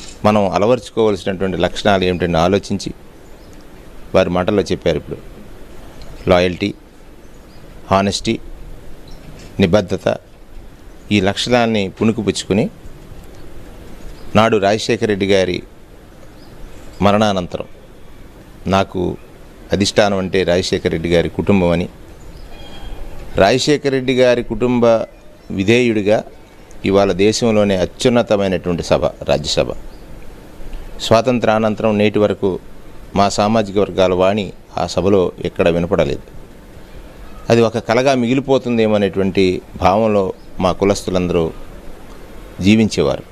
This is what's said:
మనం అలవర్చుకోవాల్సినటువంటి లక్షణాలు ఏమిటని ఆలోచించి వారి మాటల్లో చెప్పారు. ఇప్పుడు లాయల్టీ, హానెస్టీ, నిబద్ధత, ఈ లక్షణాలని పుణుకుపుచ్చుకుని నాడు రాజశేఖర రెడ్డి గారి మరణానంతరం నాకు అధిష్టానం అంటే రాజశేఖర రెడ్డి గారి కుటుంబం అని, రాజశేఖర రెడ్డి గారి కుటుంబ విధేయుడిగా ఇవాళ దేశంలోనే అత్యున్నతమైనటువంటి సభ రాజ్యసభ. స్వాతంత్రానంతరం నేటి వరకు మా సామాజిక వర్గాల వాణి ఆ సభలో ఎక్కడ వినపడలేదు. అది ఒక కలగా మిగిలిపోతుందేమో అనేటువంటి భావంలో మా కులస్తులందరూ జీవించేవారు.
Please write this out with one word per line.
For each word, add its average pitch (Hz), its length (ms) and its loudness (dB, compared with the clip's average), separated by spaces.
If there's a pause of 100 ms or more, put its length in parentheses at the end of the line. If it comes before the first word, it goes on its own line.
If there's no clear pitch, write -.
(260)
మనం 104 180 4 (140)
అలవర్చుకోవాల్సినటువంటి 98 1080 0
లక్షణాలు 95 420 0
ఏమిటని 87 360 0
ఆలోచించి 98 480 0 (1200)
వారి 92 200 6
మాటల్లో 92 340 2
చెప్పారు. 82 320 0
ఇప్పుడు - 160 -12 (1120)
లాయల్టీ, 90 380 2 (1200)
హానెస్టీ, 98 440 0 (1300)
నిబద్ధత, 95 420 0 (1080)
ఈ - 20 4 (100)
లక్షణాలని 113 560 2 (140)
పుణుకుపుచ్చుకుని 107 680 0 (1700)
నాడు 113 260 4
రాజశేఖర 110 460 0
రెడ్డి 98 220 0
గారి 92 240 2 (1500)
మరణానంతరం 101 600 0 (1080)
నాకు 95 280 0 (720)
అధిష్టానం 101 480 2
అంటే 92 260 0
రాజశేఖర 90 460 0
రెడ్డి 85 180 -2
గారి 82 240 2
కుటుంబం 90 380 2
అని, 87 120 -2 (1600)
రాజశేఖర 131 540 2
రెడ్డి 127 260 0
గారి 120 300 4
కుటుంబ 120 320 2 (760)
విధేయుడిగా 107 600 4 (720)
ఇవాళ 98 220 4 (100)
దేశంలోనే 107 600 2
అత్యున్నతమైనటువంటి 98 1080 0
సభ 73 160 4 (240)
రాజ్యసభ. 71 400 0 (1400)
స్వాతంత్రానంతరం 110 960 2
నేటి 104 220 2
వరకు 98 260 0 (680)
మా 98 80 4 (120)
సామాజిక 104 460 2
వర్గాల 92 360 2
వాణి 98 260 2 (360)
ఆ - 20 0 (100)
సభలో 95 280 2 (260)
ఎక్కడ 92 280 0
వినపడలేదు. 85 480 0 (1300)
అది 117 180 6
ఒక 110 200 -4
కలగా 127 320 2
మిగిలిపోతుందేమో 120 800 2
అనేటువంటి 95 460 0 (380)
భావంలో 104 400 4 (420)
మా 90 60 4 (100)
కులస్తులందరూ 90 600 0 (1200)
జీవించేవారు. 98 640 2